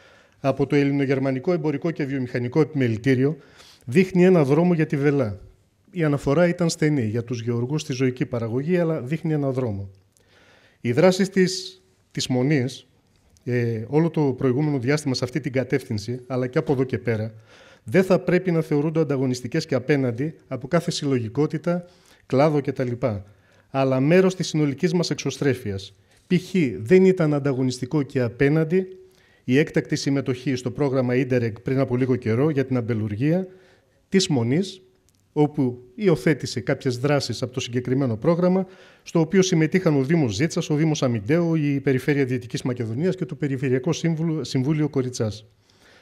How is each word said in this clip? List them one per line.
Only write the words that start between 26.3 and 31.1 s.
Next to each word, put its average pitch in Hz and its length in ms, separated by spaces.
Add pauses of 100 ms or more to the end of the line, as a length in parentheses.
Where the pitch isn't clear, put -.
δεν 185 260
ήταν 175 300
ανταγωνιστικό 131 680
και 131 180
απέναντι 156 680 (560)
η 127 140
έκτακτη - 380
συμμετοχή 139 580
στο 123 160
πρόγραμμα 127 440